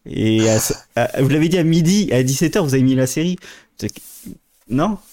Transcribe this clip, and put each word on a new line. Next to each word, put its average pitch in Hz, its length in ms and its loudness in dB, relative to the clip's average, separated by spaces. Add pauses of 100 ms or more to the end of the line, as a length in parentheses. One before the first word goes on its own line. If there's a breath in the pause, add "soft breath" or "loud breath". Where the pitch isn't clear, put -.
Et 110 440 2
à, 110 80 4 (400)
à, 120 240 -2
vous 135 80 2
l'avez 151 180 2
dit 175 100 0
à 175 60 2
midi, 170 480 2
à 123 120 2
dix-sept 139 340 -2
heures, 185 80 0
vous 131 80 -2
avez 135 100 2
mis 131 120 4
la 131 120 0
série. 175 300 -4 (400 loud breath)
C'est - 120 -8
que, - 100 -16 (680)
non, 135 280 -2 (160)